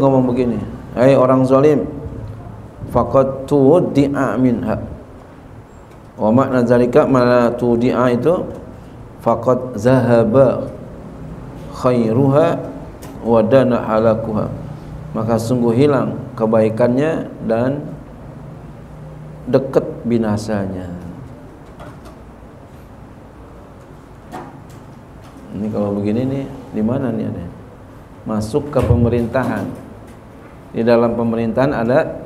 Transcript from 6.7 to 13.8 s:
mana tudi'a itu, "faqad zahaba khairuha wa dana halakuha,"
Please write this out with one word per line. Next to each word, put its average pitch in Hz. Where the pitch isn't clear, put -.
mana 123
tudi'a 120
itu, 165
"faqad 120
zahaba 117
khairuha 135
wa 113
dana 120
halakuha," 110